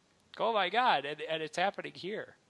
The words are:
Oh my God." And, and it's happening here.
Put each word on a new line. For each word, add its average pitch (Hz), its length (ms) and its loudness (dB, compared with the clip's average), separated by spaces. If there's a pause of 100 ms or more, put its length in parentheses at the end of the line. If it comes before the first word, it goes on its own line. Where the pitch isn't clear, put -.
(380)
Oh 220 140 2
my 196 160 2
God." 196 360 4
And, 147 180 -6
and 160 220 -4
it's 151 120 -8
happening 180 380 0
here. 156 400 -8 (160)